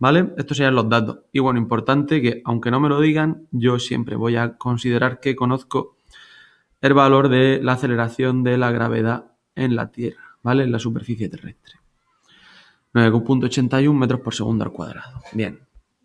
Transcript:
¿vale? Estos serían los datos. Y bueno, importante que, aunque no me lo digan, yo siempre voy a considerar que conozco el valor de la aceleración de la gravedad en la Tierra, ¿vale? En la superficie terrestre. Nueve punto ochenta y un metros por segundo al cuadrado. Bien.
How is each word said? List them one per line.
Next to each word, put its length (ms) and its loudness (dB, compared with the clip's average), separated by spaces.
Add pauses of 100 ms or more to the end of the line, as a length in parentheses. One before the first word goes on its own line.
¿vale? 360 2
Estos 200 -6
serían 180 0
los 140 0
datos. 320 0 (120)
Y 60 -2
bueno, 220 2
importante 600 0
que, 240 0
aunque 280 -2
no 80 2
me 80 2
lo 120 2
digan, 520 0
yo 260 0
siempre 380 -6
voy 180 -2
a 240 -4
considerar 600 -2
que 160 -2
conozco 600 -4 (840)
el 140 4
valor 340 6
de 340 4
la 120 0
aceleración 680 0
de 160 0
la 140 0
gravedad 600 -2 (220)
en 220 0
la 160 -6
Tierra, 500 -10
¿vale? 220 2
En 80 0
la 80 -2
superficie 480 -6
terrestre. 500 -18 (1120)
Nueve 280 4
punto 260 0
ochenta 340 0
y 60 4
un 140 4
metros 200 0
por 140 -8
segundo 300 -2
al 80 -6
cuadrado. 480 -14 (120)
Bien. 280 -6 (440)